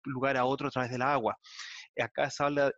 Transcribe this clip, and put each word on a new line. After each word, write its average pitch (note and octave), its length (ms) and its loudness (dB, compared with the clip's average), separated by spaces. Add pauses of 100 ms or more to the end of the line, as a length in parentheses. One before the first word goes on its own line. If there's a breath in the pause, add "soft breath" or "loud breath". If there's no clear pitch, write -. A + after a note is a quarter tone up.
lugar C3+ 320 0
a B2+ 80 4
otro C3+ 240 0
a - 20 -2
través B2+ 200 0
del B2 100 -2
agua. B2+ 380 2 (600 loud breath)
Acá B2+ 300 0
se C#3+ 160 -2
habla, C#3+ 340 4